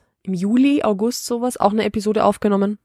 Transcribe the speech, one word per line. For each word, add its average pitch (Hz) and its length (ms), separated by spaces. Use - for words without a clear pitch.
Im 190 120
Juli, 254 500
August 214 420
sowas, 240 300
auch 202 160
eine 214 120
Episode 214 380
aufgenommen 202 640